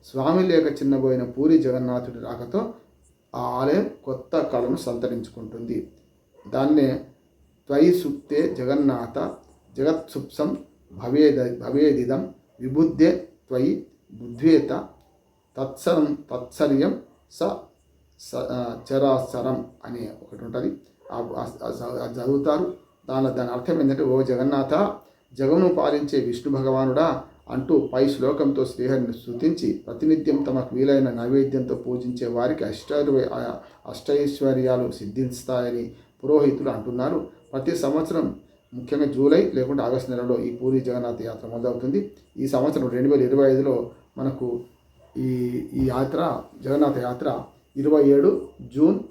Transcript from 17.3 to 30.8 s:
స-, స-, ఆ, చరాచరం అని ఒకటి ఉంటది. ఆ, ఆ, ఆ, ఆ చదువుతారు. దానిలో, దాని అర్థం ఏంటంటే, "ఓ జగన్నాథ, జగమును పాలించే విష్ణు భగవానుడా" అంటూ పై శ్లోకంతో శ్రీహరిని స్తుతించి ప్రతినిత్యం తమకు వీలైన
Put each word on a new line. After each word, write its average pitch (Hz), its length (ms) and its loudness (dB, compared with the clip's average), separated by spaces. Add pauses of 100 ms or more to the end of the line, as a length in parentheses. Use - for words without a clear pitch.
స-, - 280 -4 (600)
స-, - 160 -14
ఆ, 123 400 -6 (160)
చరాచరం 131 760 0 (180)
అని 120 240 -10 (140)
ఒకటి - 220 -18
ఉంటది. - 360 -6 (320)
ఆ, - 40 -8
ఆ, - 340 -8 (140)
ఆ, 117 80 -6 (100)
ఆ 123 300 -8
చదువుతారు. 143 640 0 (340)
దానిలో, 131 260 0
దాని 123 160 -4
అర్థం 139 300 -2
ఏంటంటే, 135 220 2
"ఓ 131 200 4
జగన్నాథ, 139 720 0 (420)
జగమును 170 360 4
పాలించే 143 460 0
విష్ణు 120 340 -4
భగవానుడా" 135 680 2 (280)
అంటూ 139 420 2
పై 135 160 4
శ్లోకంతో 139 560 0
శ్రీహరిని 127 480 -2
స్తుతించి - 600 -2
ప్రతినిత్యం 151 680 0
తమకు 127 340 -4
వీలైన 135 340 4